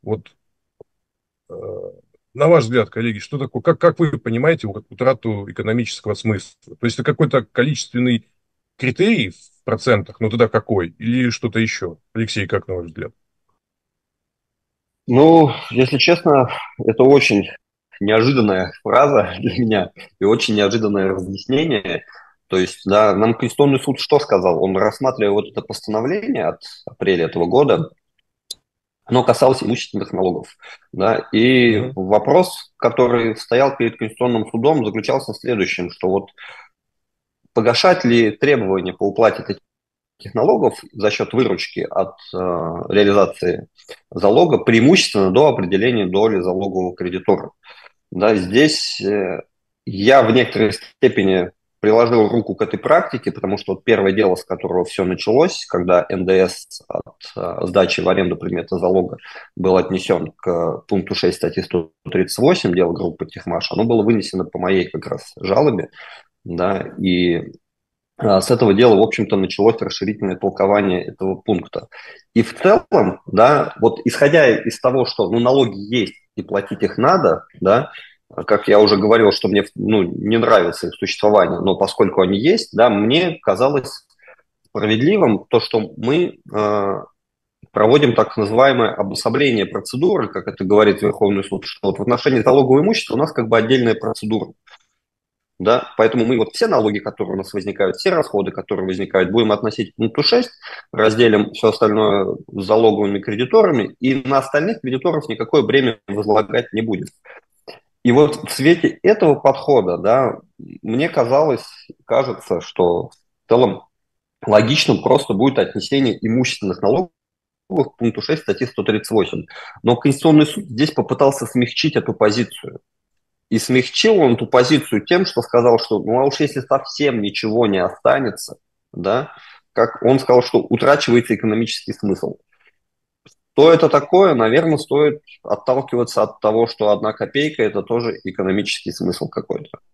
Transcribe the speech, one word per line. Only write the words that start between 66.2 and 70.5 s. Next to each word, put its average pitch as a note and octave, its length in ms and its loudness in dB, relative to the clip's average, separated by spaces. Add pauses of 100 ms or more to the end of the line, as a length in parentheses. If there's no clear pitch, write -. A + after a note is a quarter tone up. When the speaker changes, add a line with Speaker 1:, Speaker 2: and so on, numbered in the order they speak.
Speaker 2:
да, F2+ 440 -4 (120)
и, F2+ 360 2 (840)
э, G2 220 2
с - 80 -8
этого A2+ 240 4
дела, A2+ 220 6
в G2 80 4
общем-то, A2 340 -2
началось G2 420 0
расширительное G2 580 -6
толкование G2 680 0